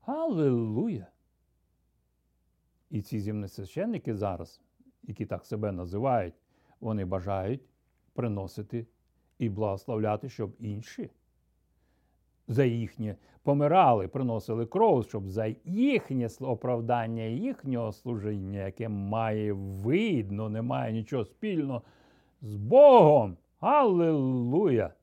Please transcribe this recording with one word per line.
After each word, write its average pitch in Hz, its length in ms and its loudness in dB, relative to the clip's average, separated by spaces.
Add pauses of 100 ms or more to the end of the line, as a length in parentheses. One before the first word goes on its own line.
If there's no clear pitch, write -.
Галилуя! 151 1040 -2 (1800)
І 104 120 -6
ці 110 180 -8
земносвященники 107 960 -6
зараз, 92 460 -6 (420)
які 107 220 -10
так 92 200 -8
себе 107 260 -4
називають, 95 640 -4 (460)
вони 104 260 -4
бажають 95 560 -4 (520)
приносити 107 760 -8 (500)
і 120 120 -2
благословляти, 107 800 -4
щоб 107 300 -10
інші 113 500 -12 (1400)
за 127 160 2
їхнє 113 520 -2 (280)
помирали, 143 640 4
приносили 117 580 -4
кров, 175 400 2
щоб 98 240 -8
за 110 260 -4 (100)
їхнє 185 640 0
сл-, 131 220 -8
оправдання 117 760 -2
їхнього 123 680 -4
служіння, 101 680 -6
яке 98 300 -8
має 107 640 -2
видно, 104 960 -2
не 110 120 -6
має 123 320 -4
нічого 113 320 -4
спільного 147 560 -6 (600)
з 107 140 -10
Богом. 147 840 8 (220)
Галилуя! 156 1400 2